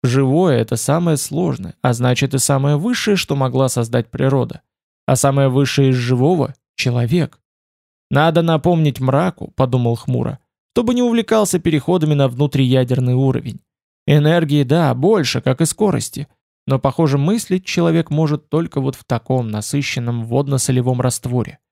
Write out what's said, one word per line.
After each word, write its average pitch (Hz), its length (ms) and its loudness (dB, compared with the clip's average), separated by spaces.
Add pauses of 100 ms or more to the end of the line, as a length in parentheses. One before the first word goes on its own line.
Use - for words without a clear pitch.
Живое — 135 580 2
это 113 160 -2
самое 160 420 0
сложное, 139 640 -6
а 127 100 2
значит 123 400 0
и 135 60 0
самое 143 380 0
высшее, 208 400 -2
что - 180 -4
могла 131 340 0
создать 117 400 -2
природа. 135 520 -2 (440)
А 127 100 2
самое 139 340 2
высшее 135 420 2
из 127 40 2
живого — 127 600 0 (200)
человек. 120 640 -2 (680)
«Надо 156 320 2
напомнить 160 580 2
мраку, — 139 560 -2
подумал 123 400 0
хмуро, — 123 440 -4 (340)
чтобы 240 220 0
не 247 80 2
увлекался 220 560 2
переходами 156 560 0
на 139 120 2
внутриядерный 127 840 0
уровень. 127 480 -2 (460)
Энергии, 147 560 2
да, 139 320 2
больше, 147 460 0
как 131 200 0
и 165 40 4
скорости, 156 640 -4 (380)
но, 131 140 0
похоже, 143 400 0
мыслить 185 460 -2
человек 165 440 0
может 151 400 -2
только 160 320 -2
вот 131 140 -4
в - 80 -20
таком 123 460 -4
насыщенном 120 760 -4
водно-солевом 127 760 0
растворе. 123 580 -4 (120)